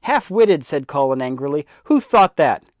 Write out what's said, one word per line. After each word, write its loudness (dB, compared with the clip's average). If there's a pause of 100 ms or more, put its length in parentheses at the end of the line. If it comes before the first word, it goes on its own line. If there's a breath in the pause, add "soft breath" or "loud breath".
Half-witted, 0
said -8
Colin -2
angrily. -6 (180 soft breath)
Who 2
thought 2
that? 0 (160)